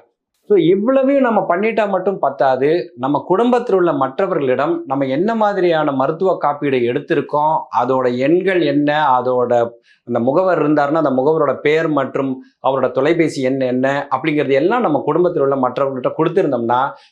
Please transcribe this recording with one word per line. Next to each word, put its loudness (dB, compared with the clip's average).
So, 4
இவ்வளவையும் 2
நம்ம 2
பண்ணிட்டா 0
மட்டும் -2
பத்தாது. 0
நம்ம -2
குடும்பத்தில் 2
உள்ள 2
மற்றவர்களிடம் -2
நம்ம -2
என்ன -2
மாதிரியான 0
மருத்துவ -2
காப்பீடு -2
எடுத்திருக்கோம், 0
அதோட 0
எண்கள் 2
என்ன, 2
அதோட 0
அந்த -4
முகவர் 0
இருந்தாருன்னா 2
அந்த 0
முகவரோட 0
பெயர் 0
மற்றும் -4
அவரோட 0
தொலைபேசி 0
எண் 0
என்ன -2
அப்படிங்கிறது -2
எல்லாம் 2
நம்ம 0
குடும்பத்தில் 0
உள்ள 2
மற்றவர்கள்ட்ட -2
கொடுத்திருந்தோம்னா, 0